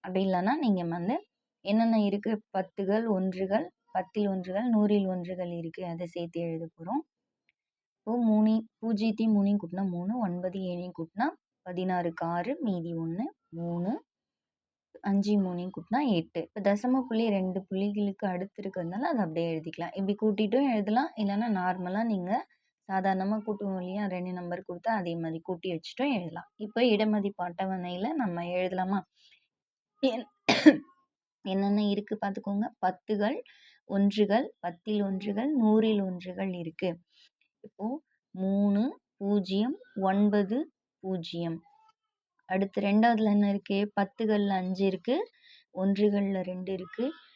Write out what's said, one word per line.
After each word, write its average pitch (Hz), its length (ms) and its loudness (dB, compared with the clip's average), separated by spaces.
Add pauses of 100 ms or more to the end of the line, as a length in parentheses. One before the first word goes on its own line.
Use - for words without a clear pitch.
அப்படி 190 220 -2
இல்லைன்னா, 190 360 2
நீங்க 208 280 2
வந்து 175 300 -2 (480)
என்னென்ன 226 380 2
இருக்கு, 202 300 0 (200)
பத்துகள், 196 560 -2
ஒன்றுகள், 190 580 0 (240)
பத்தில் 190 380 -2
ஒன்றுகள், 190 400 -4
நூறில் 208 380 4
ஒன்றுகள் 180 440 -4
இருக்கு, 170 360 -8
அதை 170 200 -6
சேர்த்து 170 340 -8
எழுத 165 260 -4
போறோம். 185 360 -6 (880)
இப்போ - 300 -6
மூணு, 214 280 6 (240)
பூஜ்ஜியத்தையும் 220 600 0
மூணையும் 202 260 4
கூட்டினா 175 280 -4
மூணு, 180 300 -4
ஒன்பது 180 420 -2
ஏழையும் 180 360 -6
கூட்டினா 190 300 -4 (400)
பதினாறுக்கு 180 580 -2
ஆறு, 175 360 -2
மீதி 175 340 -2
ஒண்ணு, 165 300 -4 (240)
மூணு, 170 440 -4 (1080)
அஞ்சு 202 360 2
மூணையும் 180 340 0
கூட்டினா 220 300 -2 (100)
எட்டு. 170 320 0
இப்ப - 180 -12
தசம 208 400 2
புள்ளி 233 280 0
ரெண்டு 185 340 0
புள்ளிகளுக்கு 202 640 -2
அடுத்து 185 340 -6
இருக்கிறதுனால, 190 460 -6
அதை 294 140 0
அப்படியே 170 280 -2
எழுதிக்கலாம். 165 460 -6
இப்படி 196 220 0
கூட்டிட்டும் 214 540 2
எழுதலாம், 220 460 0
இல்லைன்னா 208 360 0
நார்மலா 185 520 -2
நீங்க 190 280 -2 (560)
சாதாரணமா 190 500 0
கூட்டுவோம் 202 400 -4
இல்லையா, 185 280 -4
ரெண்டு 180 260 -4
நம்பர் 175 300 -6
கொடுத்தா, 180 300 -6
அதே 180 240 -2
மாதிரி 165 240 -4
கூட்டி 185 300 -6
வச்சுட்டும் 247 440 -2
எழுதலாம். 170 420 -6
இப்ப 214 300 -2
இடமதிப்பு 208 580 2
அட்டவணையில 180 680 -4
நம்ம 180 360 -2
எழுதலாமா? 185 500 0 (1040)
என்-, 247 280 0 (1120)
என்னென்ன 202 400 2
இருக்கு 202 320 -2
பார்த்துக்கோங்க. 202 500 -4 (140)
பத்துகள், 208 580 -2 (520)
ஒன்றுகள், 202 560 4 (140)
பத்தில் 202 420 -2
ஒன்றுகள், 202 520 -2
நூறில் 220 480 4
ஒன்றுகள் 185 500 -6
இருக்கு. 175 380 -4 (760)
இப்போ 208 220 -10 (480)
மூணு, 196 480 2 (340)
பூஜ்ஜியம், 202 600 0 (240)
ஒன்பது, 202 580 4 (440)
பூஜ்ஜியம். 170 560 -4 (920)
அடுத்து 196 320 0
ரெண்டாவதுல 214 500 4
என்ன 208 180 4
இருக்கு? 202 300 0 (160)
பத்துகள்ல 208 540 0
அஞ்சு 190 380 -2
இருக்கு, 190 300 0 (580)
ஒன்றுகள்ல 196 680 2
ரெண்டு 185 300 -6
இருக்கு, 185 320 -6 (320)